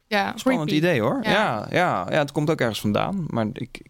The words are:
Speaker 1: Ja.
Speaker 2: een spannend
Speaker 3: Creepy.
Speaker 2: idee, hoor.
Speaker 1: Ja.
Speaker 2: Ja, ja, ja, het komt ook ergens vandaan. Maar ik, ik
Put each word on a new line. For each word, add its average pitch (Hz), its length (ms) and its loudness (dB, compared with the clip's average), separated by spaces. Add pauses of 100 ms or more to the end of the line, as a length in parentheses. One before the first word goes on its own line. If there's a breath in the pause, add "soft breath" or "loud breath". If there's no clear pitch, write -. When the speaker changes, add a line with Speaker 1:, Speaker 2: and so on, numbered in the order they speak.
Speaker 1:
Ja. 202 260 0
Speaker 2:
een 226 60 -12
spannend 254 300 0
Speaker 3:
Creepy. 151 160 2
Speaker 2:
idee, 160 160 4
hoor. 156 220 0
Speaker 1:
Ja. 214 80 0
Speaker 2:
Ja, 170 380 0
ja, 120 400 2
ja, 139 100 2
het 143 120 0
komt 151 180 0
ook 156 100 0
ergens 117 200 0
vandaan. 107 480 0
Maar 113 260 -2
ik, - 60 -12 (180)
ik - 120 -20